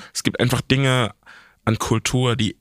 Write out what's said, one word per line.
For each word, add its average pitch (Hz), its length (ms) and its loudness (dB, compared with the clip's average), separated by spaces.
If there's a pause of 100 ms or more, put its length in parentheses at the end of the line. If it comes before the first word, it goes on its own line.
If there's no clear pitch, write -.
(160)
es - 80 -8
gibt - 160 0
einfach 123 220 2
Dinge 131 500 0 (540)
an 110 140 0
Kultur, 117 560 0
die - 260 -4